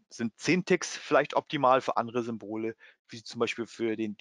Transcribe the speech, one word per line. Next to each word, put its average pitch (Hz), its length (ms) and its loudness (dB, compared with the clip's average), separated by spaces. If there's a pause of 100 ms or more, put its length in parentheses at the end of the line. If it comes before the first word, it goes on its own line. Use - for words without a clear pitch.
sind - 300 -6
zehn 175 260 2
Ticks - 320 0
vielleicht 147 380 2
optimal, 131 460 4
für - 160 -2
andere 117 260 -2
Symbole, 110 520 -6 (340)
wie 120 120 -14
zum 117 180 -12
Beispiel 113 280 -2
für 113 280 -2
den, 107 260 -4